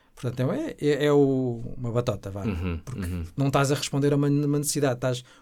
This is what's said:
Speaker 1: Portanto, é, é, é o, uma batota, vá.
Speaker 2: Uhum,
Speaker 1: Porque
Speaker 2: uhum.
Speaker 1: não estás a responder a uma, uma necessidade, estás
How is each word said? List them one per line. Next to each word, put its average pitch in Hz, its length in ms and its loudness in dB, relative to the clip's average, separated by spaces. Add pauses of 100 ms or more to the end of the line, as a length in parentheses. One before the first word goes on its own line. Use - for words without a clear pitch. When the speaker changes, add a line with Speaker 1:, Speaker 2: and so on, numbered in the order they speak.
(160)
Speaker 1:
Portanto, 127 380 -2
é, 302 260 -4
é, 147 260 2
é 147 60 4
o, 131 500 4 (160)
uma 123 140 -6
batota, 110 380 -2
vá. 101 160 -8
Speaker 2:
Uhum, 87 400 -2
Speaker 1:
Porque - 200 -8
Speaker 2:
uhum. 90 180 -4 (120)
Speaker 1:
não 139 120 0
estás 139 240 2
a 147 40 0
responder 143 380 0
a - 20 2
uma, 143 120 2
uma 143 320 2
necessidade, 143 360 0
estás 127 280 -2 (180)